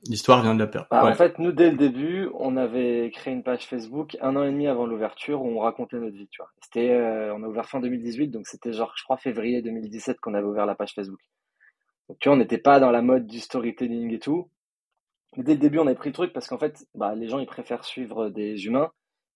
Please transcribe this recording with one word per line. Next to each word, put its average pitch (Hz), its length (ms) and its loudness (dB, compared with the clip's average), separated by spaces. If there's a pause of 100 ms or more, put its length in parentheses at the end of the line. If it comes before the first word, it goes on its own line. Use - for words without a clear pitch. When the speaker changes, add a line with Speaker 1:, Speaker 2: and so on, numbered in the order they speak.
Speaker 1:
l'histoire 120 340 6
vient 113 140 4
de 110 40 2
la 110 60 2
per-, - 240 -8
Speaker 2:
Bah, 117 140 6
Speaker 1:
ouais. 117 80 6
Speaker 2:
en - 20 2
fait, 175 240 4
nous, 170 140 0
dès 165 180 8
le 147 80 0
début, 147 560 0
on 131 240 -2
avait 120 560 0
créé - 180 -10
une 127 120 -6
page 127 240 -4
Facebook 127 520 -8
un 135 160 0
an 143 80 0
et 139 80 0
demi 143 160 0
avant 120 200 0
l'ouverture 117 560 -4
où 127 40 -2
on 117 120 -2
racontait 117 380 -2
notre 110 180 -8
vie, 101 160 -18
tu - 100 -18
vois. 92 80 -16 (120)
C'était, 120 280 -2
euh, 110 460 0
on 107 80 -10
a 113 40 -8
ouvert 110 220 -6
fin 135 100 -4
deux 123 100 -4
mille 123 120 -4
dix-huit, 120 280 -4
donc 113 180 -10
c'était - 260 -8
genre, 110 220 -4
je - 80 -12
crois, 131 140 -2
février 120 440 -2
deux 113 80 -6
mille 113 220 -8
dix-sept 113 280 -6
qu'on 110 140 -6
avait 101 140 0
ouvert 104 180 0
la 101 80 0
page 104 220 -6
Facebook. 98 240 -8 (880)
Donc, 80 100 -16
tu - 100 2
vois, 143 60 8
on 135 40 6
n'était 113 180 2
pas 139 220 8
dans 131 100 6
la 120 140 4
mode 123 240 4
du 113 120 -12
storytelling 117 720 -4
et 113 80 -4
tout. 170 300 -4 (880)
Mais 127 60 -8
dès 131 100 4
le - 60 2
début, 147 180 4
on 160 80 4
avait 131 80 4
pris 143 160 -4
le 131 60 -8
truc 175 180 -2
parce - 140 -8
qu'en 127 100 -8
fait, 151 380 -6
bah, 104 180 -4
les 113 140 -8
gens, 123 100 -4
ils 135 80 -4
préfèrent - 400 -10
suivre 110 440 -6
des 104 360 -6
humains. 135 240 0 (460)